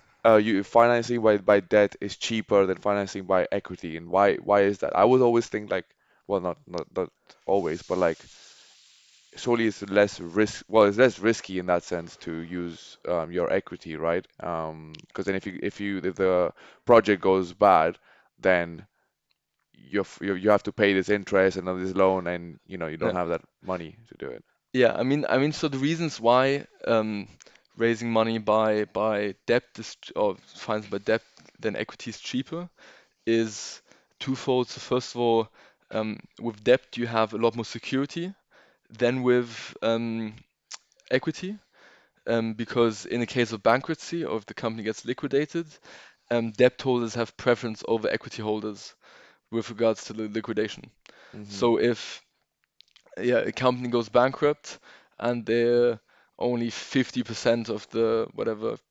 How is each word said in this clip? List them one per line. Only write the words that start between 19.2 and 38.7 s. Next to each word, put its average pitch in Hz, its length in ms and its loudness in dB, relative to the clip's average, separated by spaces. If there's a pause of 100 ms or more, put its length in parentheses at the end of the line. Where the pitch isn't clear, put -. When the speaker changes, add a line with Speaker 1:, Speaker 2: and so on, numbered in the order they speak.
Speaker 1:
you 90 280 -6
have, - 200 -8
you, 98 140 -2
you 92 160 2
have 101 140 4
to 101 80 -6
pay 101 200 4
this 95 160 2
interest 95 480 2
and 90 100 -6 (140)
this 92 140 -6
loan, 95 320 2
and, 87 400 -8
you 92 100 -12
know, 82 120 -6
you 78 80 -8
don't 85 180 -4
Speaker 2:
Yeah. 90 60 -2
Speaker 1:
have 85 80 -2
that 85 140 -4 (200)
money 85 340 -8 (120)
to - 100 -20
do 69 100 -12
it. 60 160 -14 (280)
Speaker 2:
Yeah, 123 220 4
I 120 100 -2
mean, 139 240 0
I 127 100 2
mean, 147 140 2
so 160 160 -4
the 139 100 -4
reasons 156 420 -4
why, 131 460 2 (180)
um, 110 440 -2 (480)
raising 117 340 0
money 113 280 2
by, 107 480 2
by 104 500 -2 (100)
debt 120 160 2 (160)
is - 240 -14
ch-, - 140 -18
or 98 200 0 (200)
financing 107 340 -6
by 101 80 -6
debt 110 240 -2 (380)
than 110 160 -4
equity - 340 -10
is - 80 -14
cheaper 165 500 -8 (560)
is 113 560 -2 (380)
twofold. 127 500 -2
So - 120 -14
first - 340 -4
of 120 60 -4
all, 117 280 2 (440)
um, 110 260 -4 (220)
with 107 240 -10
debt 123 320 2
you 120 100 -4
have 110 260 0
a 107 60 -6
lot 113 160 2
more 117 100 -6
security 143 720 -6 (560)